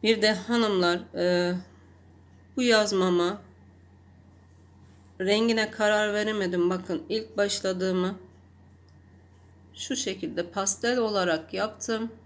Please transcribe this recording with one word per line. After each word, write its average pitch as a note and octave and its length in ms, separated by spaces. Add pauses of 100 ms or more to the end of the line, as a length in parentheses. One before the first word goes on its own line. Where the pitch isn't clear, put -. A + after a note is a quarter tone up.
Bir G#3+ 200
de G#3+ 100
hanımlar, F#3+ 800
e, F3+ 400 (1000)
bu B3+ 60
yazmama G3+ 840 (1700)
rengine A3 500
karar G#3 440
veremedim. G3 560
Bakın F#3 380
ilk A3 280
başladığımı F#3+ 760 (1600)
şu - 220
şekilde - 540
pastel A#3 480
olarak F#3+ 560
yaptım. A3 580 (140)